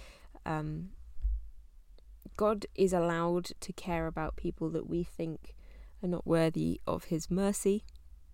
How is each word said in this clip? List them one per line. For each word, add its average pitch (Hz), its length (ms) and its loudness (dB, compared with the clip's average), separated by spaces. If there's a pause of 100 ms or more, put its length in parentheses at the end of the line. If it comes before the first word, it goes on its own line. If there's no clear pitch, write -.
(460)
Um, 156 440 -4 (1500)
God 208 380 2
is 185 180 6
allowed 170 540 4 (140)
to - 120 -8
care 170 340 -2
about 156 300 -2
people 170 340 -2
that 165 180 -2
we 170 140 0
think 165 520 -6 (480)
are 185 60 0
not 175 180 0
worthy 165 600 4
of - 180 0
his 165 260 -2
mercy. 196 540 4 (500)